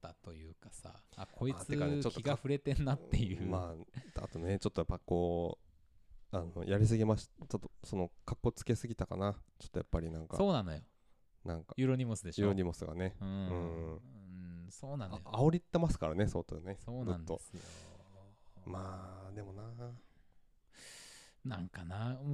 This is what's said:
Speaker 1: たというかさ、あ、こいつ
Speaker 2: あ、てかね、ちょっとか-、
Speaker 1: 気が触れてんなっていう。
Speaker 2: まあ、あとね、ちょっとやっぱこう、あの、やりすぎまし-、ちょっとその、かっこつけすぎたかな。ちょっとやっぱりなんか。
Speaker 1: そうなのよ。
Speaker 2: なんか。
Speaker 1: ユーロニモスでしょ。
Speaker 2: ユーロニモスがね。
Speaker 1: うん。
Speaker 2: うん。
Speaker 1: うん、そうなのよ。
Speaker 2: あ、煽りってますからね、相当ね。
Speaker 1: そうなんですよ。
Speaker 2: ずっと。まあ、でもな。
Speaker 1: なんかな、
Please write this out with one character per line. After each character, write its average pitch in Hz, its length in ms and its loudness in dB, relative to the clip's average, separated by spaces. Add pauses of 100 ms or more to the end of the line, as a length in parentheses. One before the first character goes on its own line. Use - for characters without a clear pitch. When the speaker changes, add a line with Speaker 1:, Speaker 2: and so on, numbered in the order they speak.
Speaker 1:
た 82 200 -10
と 87 120 -12
い 80 160 -14
う 80 60 -14
か - 160 -20
さ、 - 220 -16 (220)
あ、 98 120 -10
こ - 200 -2
い 135 60 0
つ - 80 -10
Speaker 2:
あ、 - 40 -10
て 147 120 0
か 143 100 2
ね、 143 140 2
ち 135 40 2
ょ 120 40 2
っ - 20 -4
と - 0 -
か-、 - 100 -4
Speaker 1:
気 - 20 -4
が 143 100 2
触 135 160 -2
れ 143 100 4
て 139 140 0
ん 147 100 4
な 135 120 4
っ 139 40 0
て - 180 2
い 92 200 2
う。 92 100 -2
Speaker 2:
ま 90 260 0 (440)
あ、 - 60 -4
あ - 40 -6
と - 120 -6
ね、 92 200 2
ち - 80 2
ょ - 20 2
っ - 20 -14
と - 100 2
や - 20 6
っ - 40 -14
ぱ 90 120 0
こ 87 580 2 (760)
う、 - 20 2
あ 90 80 0
の、 85 220 -4
や 98 120 4
り 107 80 10
す 110 120 8
ぎ 110 80 6
ま 110 120 6
し-、 - 100 -6 (220)
ち - 60 -2
ょ - 20 2
っ - 20 0
と - 120 -10 (120)
そ - 120 -4
の、 90 160 2 (140)
か - 100 -2
っ - 60 -12
こ 123 100 4
つ - 140 -4
け 120 100 4
す 120 120 -4
ぎ 117 80 -4
た 104 100 -2
か 90 100 -6
な。 98 180 2 (260)
ち - 60 -14
ょ - 20 -10
っ - 20 -14
と - 100 -4
や 82 40 -2
っ - 60 -20
ぱ 82 120 2
り 82 100 -2
な 80 80 -4
ん 80 80 -8
か。 - 100 -4
Speaker 1:
そ 202 120 6
う 185 40 6
な 127 80 2
の 87 120 -2
よ。 71 80 -6 (640)
Speaker 2:
な 85 100 -2
ん 80 80 -4
か。 - 140 -12
Speaker 1:
ユ 131 80 4
ー 131 40 6
ロ 131 60 4
ニ 127 100 0
モ 113 100 0
ス - 80 -6
で 85 100 -6
し - 60 -2
ょ。 101 40 6
Speaker 2:
ユ 101 40 8
ー - 40 8
ロ - 20 6
ニ 95 100 4
モ 87 100 0
ス - 120 -8
が 80 80 -4
ね。 92 280 0
Speaker 1:
う 101 40 -4
ん。 - 20 -2
Speaker 2:
う 95 40 -4
ん。 85 640 -2
Speaker 1:
う 80 40 -10 (680)
ん、 - 20 -
そ 139 240 -10
う 147 40 -4
な 110 100 -4
の 87 80 -8
よ。 82 100 -8
Speaker 2:
あ、 107 140 -4
煽 147 120 10
り 170 80 6
っ - 20 -16
て - 180 2
ま 165 100 6
す - 80 2
か - 100 2
ら 78 80 2
ね、 104 120 6
相 92 160 0
当 80 160 -8
ね。 98 240 -8
Speaker 1:
そ 123 180 -6
う 120 40 -2
な 90 100 2
ん 82 100 -6
で 82 140 -2
す - 140 -20
よ。 - 80 -12
Speaker 2:
ず - 40 -16 (960)
っ 92 40 -18
と。 90 60 -10
ま 95 600 -8
あ、 - 40 -10
で 107 80 -8
も 98 120 -10
な。 104 100 -10 (1800)
Speaker 1:
な 101 140 -6
ん 87 100 -6
か 92 160 -10
な、 110 320 -4 (160)